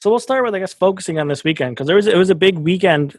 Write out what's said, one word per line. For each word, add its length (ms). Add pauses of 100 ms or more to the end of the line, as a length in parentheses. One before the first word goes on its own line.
So 80
we'll 120
start 240
with, 100
I 60
guess, 120
focusing 460
on 80
this 160
weekend, 340
'cause 120
there 80
was, 100
it 100
was 140
a 60
big 220
weekend, 600